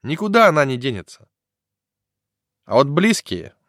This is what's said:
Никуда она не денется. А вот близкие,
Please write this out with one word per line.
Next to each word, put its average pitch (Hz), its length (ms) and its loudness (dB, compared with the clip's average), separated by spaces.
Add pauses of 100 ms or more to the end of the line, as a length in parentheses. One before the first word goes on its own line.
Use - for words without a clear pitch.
Никуда 208 440 2
она 151 200 4
не 131 100 -4
денется. 123 500 -10 (1400)
А 98 100 -8
вот 135 120 4
близкие, 143 680 -4 (140)